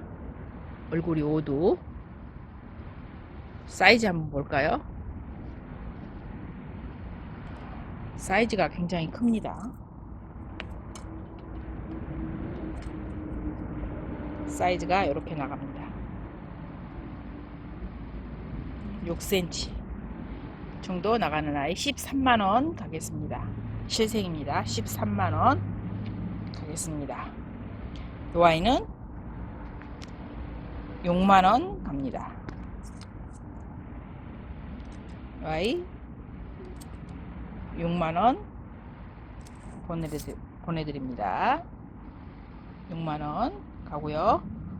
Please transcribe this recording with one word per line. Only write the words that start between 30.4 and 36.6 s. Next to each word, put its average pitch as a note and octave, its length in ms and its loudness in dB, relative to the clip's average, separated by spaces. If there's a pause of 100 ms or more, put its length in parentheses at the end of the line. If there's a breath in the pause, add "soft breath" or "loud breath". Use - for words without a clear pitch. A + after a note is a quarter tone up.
육만 F#3 400 10
원 C4+ 400 8
갑니다. - 480 -2 (3000)
요 - 40 -4
아이 G#3 380 2 (1900)